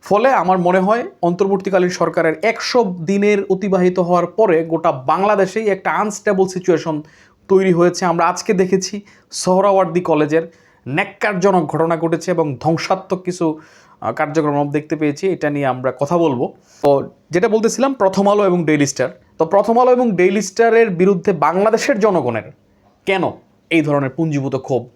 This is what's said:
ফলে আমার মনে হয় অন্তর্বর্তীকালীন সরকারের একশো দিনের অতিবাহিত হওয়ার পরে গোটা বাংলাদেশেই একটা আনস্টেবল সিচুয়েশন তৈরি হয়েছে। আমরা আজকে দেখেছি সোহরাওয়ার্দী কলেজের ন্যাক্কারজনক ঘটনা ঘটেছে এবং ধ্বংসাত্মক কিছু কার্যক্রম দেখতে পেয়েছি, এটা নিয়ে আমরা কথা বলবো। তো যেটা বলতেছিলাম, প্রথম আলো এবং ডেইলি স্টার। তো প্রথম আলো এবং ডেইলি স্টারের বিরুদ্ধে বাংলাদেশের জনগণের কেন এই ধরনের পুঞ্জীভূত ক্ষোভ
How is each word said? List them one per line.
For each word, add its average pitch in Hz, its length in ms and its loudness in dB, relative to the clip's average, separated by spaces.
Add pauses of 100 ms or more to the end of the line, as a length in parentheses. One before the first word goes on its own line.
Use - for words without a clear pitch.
ফলে 214 280 2 (120)
আমার 185 160 2
মনে 180 220 2
হয় 214 240 0 (180)
অন্তর্বর্তীকালীন 185 680 0
সরকারের 165 460 -2 (160)
একশো - 280 -2 (300)
দিনের 202 300 2 (100)
অতিবাহিত 190 500 0
হওয়ার 175 280 2
পরে 180 360 2
গোটা 165 280 -2
বাংলাদেশেই 190 840 0
একটা 190 160 -6
আনস্টেবল 196 560 -2
সিচুয়েশন 170 480 -2 (540)
তৈরি 190 240 4
হয়েছে। 175 320 2
আমরা 170 200 0
আজকে 170 280 -2
দেখেছি 190 420 0 (360)
সোহরাওয়ার্দী 185 680 0
কলেজের 156 420 0 (420)
ন্যাক্কারজনক 185 760 0 (100)
ঘটনা 165 240 0
ঘটেছে 165 340 -2
এবং 165 140 0 (180)
ধ্বংসাত্মক 180 640 -2
কিছু 175 180 -4 (680)
কার্যক্রম 147 580 -2
দেখতে 151 240 -4
পেয়েছি, 151 320 -2
এটা 160 220 -2
নিয়ে 143 160 -4
আমরা 127 340 -2
কথা 160 180 0
বলবো। 151 360 0 (280)
তো 139 280 2 (200)
যেটা 180 180 0
বলতেছিলাম, 226 460 0
প্রথম 196 380 2
আলো 208 140 2
এবং 180 200 0
ডেইলি 147 220 2
স্টার। 127 220 -4 (280)
তো 165 80 0
প্রথম 214 340 2
আলো 254 120 4
এবং 247 200 2
ডেইলি 190 300 2
স্টারের 226 480 2
বিরুদ্ধে 185 440 0
বাংলাদেশের 196 680 0
জনগণের 143 520 0 (540)
কেন 190 180 0 (460)
এই 165 120 2
ধরনের 143 280 0
পুঞ্জীভূত 139 460 -4
ক্ষোভ 127 280 -4 (120)